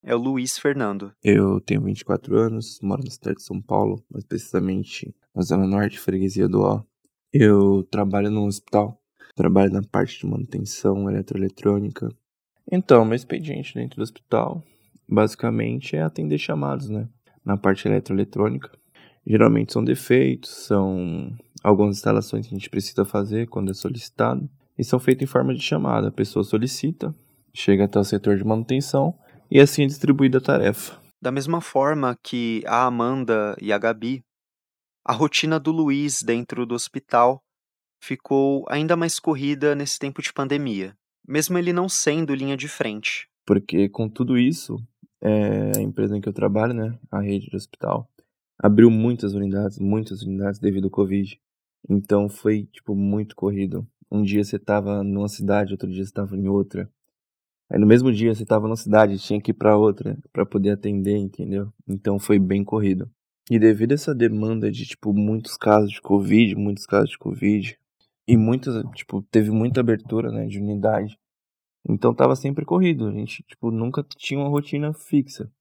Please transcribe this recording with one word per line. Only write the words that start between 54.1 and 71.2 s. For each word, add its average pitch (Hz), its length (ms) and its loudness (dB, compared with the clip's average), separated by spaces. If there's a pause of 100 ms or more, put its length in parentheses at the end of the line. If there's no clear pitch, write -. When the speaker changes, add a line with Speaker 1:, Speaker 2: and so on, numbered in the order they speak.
Speaker 2:
Um 104 120 0
dia 104 220 2
você 101 160 -6
tava 101 420 -2
numa 101 260 -4
cidade, 101 440 -2
outro 95 180 -6
dia 92 140 -6
você 98 80 -12
tava 98 240 -8
em 95 100 -4
outra. 98 420 -2 (840)
Aí - 60 2
no 107 80 6
mesmo 123 260 6
dia 110 220 2
você 107 100 -6
tava 110 220 2
numa 113 100 -2
cidade, 104 420 4
tinha 104 220 -4
que 107 120 -2
ir - 20 0
pra 107 220 4
outra 104 420 2 (140)
pra - 120 -2
poder 101 260 0
atender, 101 460 -2
entendeu? 101 560 -6 (140)
Então 98 320 -2
foi 104 200 4
bem 98 260 2
corrido. 98 440 0 (400)
E 117 100 4
devido 110 340 4
a - 20 4
essa 147 200 -4
demanda 110 560 -2
de, 120 140 -8
tipo, - 280 -6
muitos 107 440 -2
casos 107 340 4
de - 100 -14
covid, 101 560 4
muitos 101 280 -4
casos 104 260 2
de - 80 -16
covid, 101 600 -2 (500)
e 117 80 8
muitas, 113 480 0 (100)
tipo, - 280 -8
teve 107 280 2
muita 117 300 0
abertura, 113 500 -2
né, 110 160 -6
de 101 140 -8
unidade. 104 580 -2 (680)